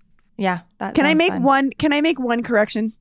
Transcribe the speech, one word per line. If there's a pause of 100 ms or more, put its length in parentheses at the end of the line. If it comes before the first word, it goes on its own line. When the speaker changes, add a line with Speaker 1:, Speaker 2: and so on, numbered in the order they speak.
(360)
Speaker 1:
Yeah, (180)
that
Speaker 2:
Can
I
Speaker 1:
sounds
Speaker 2:
make
Speaker 1:
fun.
Speaker 2:
one,
can
I
make
one
correction